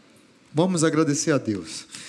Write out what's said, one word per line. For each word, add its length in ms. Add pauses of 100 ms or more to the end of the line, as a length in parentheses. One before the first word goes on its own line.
(540)
Vamos 320
agradecer 460
a 60
Deus. 480 (240)